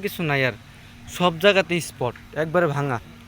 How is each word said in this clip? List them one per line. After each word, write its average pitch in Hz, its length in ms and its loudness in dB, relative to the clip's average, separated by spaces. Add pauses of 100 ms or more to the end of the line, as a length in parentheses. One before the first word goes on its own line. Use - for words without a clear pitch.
কিছু 196 160 -6 (100)
নাই, 139 180 2
আর 113 60 -4 (640)
সব 180 160 2 (120)
জায়গাতে 190 280 4 (160)
স্পট, 120 260 -4 (280)
একবারে 165 320 2
ভাঙা, 139 240 -2 (300)